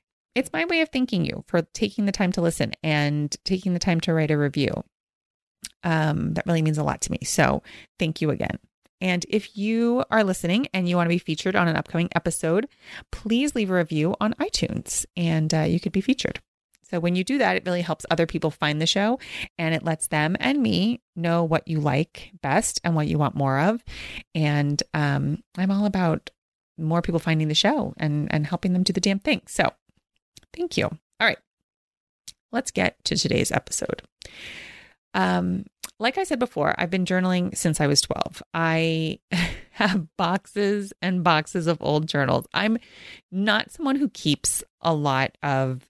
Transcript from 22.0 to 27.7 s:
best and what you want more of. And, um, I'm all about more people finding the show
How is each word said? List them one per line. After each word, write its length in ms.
best 420
and 140
what 100
you 100
want 160
more 260
of. 220
And, 480
um, 480
I'm 140
all 140
about 460
more 240
people 200
finding 260
the 80
show 400